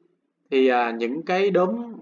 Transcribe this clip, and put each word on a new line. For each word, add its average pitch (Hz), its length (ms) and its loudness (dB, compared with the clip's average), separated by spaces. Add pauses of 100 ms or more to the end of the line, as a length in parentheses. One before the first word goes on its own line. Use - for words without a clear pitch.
(500)
Thì, 131 180 4
à, 120 220 2
những 117 320 -4
cái 185 280 0
đốm 214 520 0